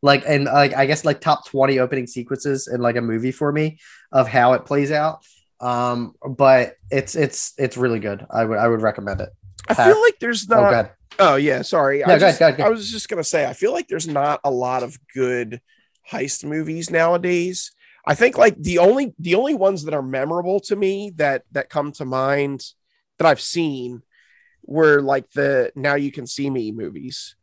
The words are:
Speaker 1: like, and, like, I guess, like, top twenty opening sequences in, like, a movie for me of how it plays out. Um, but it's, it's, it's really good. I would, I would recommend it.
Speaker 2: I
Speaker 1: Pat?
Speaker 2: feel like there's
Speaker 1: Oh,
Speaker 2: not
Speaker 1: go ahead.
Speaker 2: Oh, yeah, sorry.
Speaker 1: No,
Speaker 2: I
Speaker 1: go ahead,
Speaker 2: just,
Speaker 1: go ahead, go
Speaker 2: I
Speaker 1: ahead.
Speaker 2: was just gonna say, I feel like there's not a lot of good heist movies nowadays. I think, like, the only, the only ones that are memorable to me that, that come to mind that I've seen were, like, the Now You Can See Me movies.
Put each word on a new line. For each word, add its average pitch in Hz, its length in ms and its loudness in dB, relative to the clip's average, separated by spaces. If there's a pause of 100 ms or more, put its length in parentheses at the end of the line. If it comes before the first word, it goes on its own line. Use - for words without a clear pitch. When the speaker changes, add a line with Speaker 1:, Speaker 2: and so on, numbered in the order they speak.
Speaker 1:
like, 139 260 4
and, 143 180 2
like, 139 280 4
I 139 140 2
guess, 151 180 -2
like, 147 160 -2
top - 260 0
twenty 135 320 2
opening 127 280 -2
sequences 135 600 -6
in, 123 140 -4
like, 120 140 0
a 120 60 -2
movie 113 300 -4
for 147 200 -4
me 156 280 -4 (320)
of 127 160 2
how 123 260 4
it 123 120 -2
plays 143 260 -2
out. 151 320 -2 (380)
Um, 123 600 -4
but 131 540 4 (160)
it's, - 240 -4
it's, - 420 -4
it's 131 200 -4
really 120 220 -2
good. 101 300 -8
I 113 140 -2
would, 110 140 -2
I 113 100 2
would 113 140 2
recommend 101 400 -4
it. - 80 -10 (400)
Speaker 2:
I - 40 2
Speaker 1:
Pat? - 140 4
Speaker 2:
feel 427 140 6
like 466 180 2
there's 226 320 -4
Speaker 1:
Oh, 226 40 4
Speaker 2:
not 202 140 6
Speaker 1:
go - 20 4
ahead. 110 200 0 (260)
Speaker 2:
Oh, 165 200 6
yeah, 139 240 0
sorry. 143 380 0
Speaker 1:
No, 139 40 -2
Speaker 2:
I 123 40 0
Speaker 1:
go 175 80 6
ahead, 147 40 4
Speaker 2:
just, 170 200 4
Speaker 1:
go 165 80 6
ahead, 139 100 2
go 151 60 -2
Speaker 2:
I 208 40 4
Speaker 1:
ahead. 226 100 2
Speaker 2:
was 208 140 -10
just 220 160 -10
gonna 175 160 -6
say, 151 220 -2
I 131 80 -6
feel 208 180 -2
like 339 160 -6
there's 160 200 -6
not 147 360 -2
a 143 80 0
lot 123 320 -2
of - 140 -12 (160)
good 123 480 -4 (500)
heist 156 320 -8
movies 156 480 -8
nowadays. 175 800 -2 (360)
I 151 60 0
think, 247 240 2
like, - 240 6
the 175 160 0
only, 226 400 4
the 170 160 -2
only 269 220 0
ones 190 300 0
that 151 100 -6
are 139 80 -2
memorable 165 580 -2
to 202 140 -4
me 196 400 -4
that, 139 280 -2 (100)
that 139 160 -6
come 147 240 -4
to 147 120 -12
mind 135 580 -2 (540)
that 160 80 0
I've 151 160 4
seen 131 640 -6 (600)
were, 151 380 4
like, 139 300 -2
the 139 440 0
Now 143 200 -2
You 143 160 -4
Can 127 160 -14
See 139 240 -6
Me 113 200 -6
movies. 107 720 -12